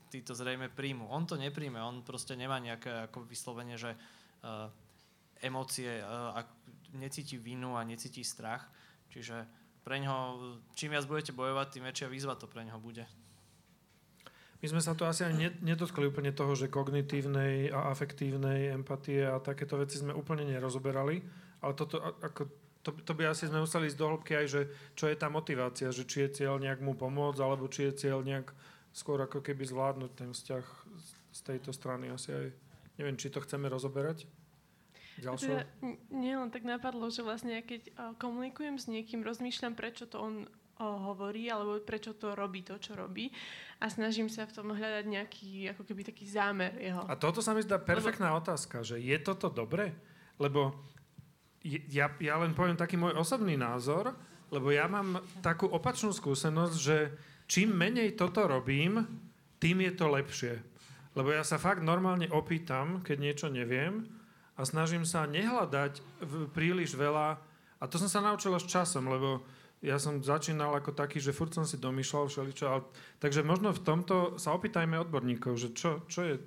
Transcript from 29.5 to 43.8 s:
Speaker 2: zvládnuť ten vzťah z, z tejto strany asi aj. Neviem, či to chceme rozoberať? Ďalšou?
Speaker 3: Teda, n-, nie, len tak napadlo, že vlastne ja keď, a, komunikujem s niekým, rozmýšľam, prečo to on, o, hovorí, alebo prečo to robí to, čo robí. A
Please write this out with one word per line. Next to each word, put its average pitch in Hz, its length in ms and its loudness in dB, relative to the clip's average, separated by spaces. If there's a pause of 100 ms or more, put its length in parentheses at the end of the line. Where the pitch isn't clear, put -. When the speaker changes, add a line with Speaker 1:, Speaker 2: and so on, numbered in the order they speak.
Speaker 2:
zvládnuť 131 480 -2
ten 123 160 -10
vzťah 127 360 -6 (260)
z, 180 180 -18 (220)
z - 120 -14
tejto 135 280 -6
strany 127 380 -6
asi 127 220 -8
aj. 139 180 -4 (480)
Neviem, 143 200 -2
či 139 120 -6
to 139 120 -4
chceme 139 240 -4
rozoberať? 139 640 -2 (880)
Ďalšou? 269 300 -4
Speaker 3:
Teda, 262 180 2 (160)
n-, 247 160 -6 (140)
nie, 262 220 -2
len 262 160 -2
tak 233 140 -8
napadlo, 240 460 -4
že 226 120 -4
vlastne 226 360 -4
ja 226 60 -4
keď, 233 300 -12
a, 233 220 -10
komunikujem 254 600 -4
s 254 100 -8
niekým, 220 340 -4
rozmýšľam, 240 520 -4
prečo 226 320 -8
to 233 140 -12
on, 214 260 -6 (300)
o, 226 120 -6 (200)
hovorí, 202 400 -4
alebo 208 320 0
prečo 220 340 -6
to 214 200 -4
robí 196 280 -4
to, 196 160 -10
čo 208 180 -12
robí. 196 380 -6 (460)
A 220 100 0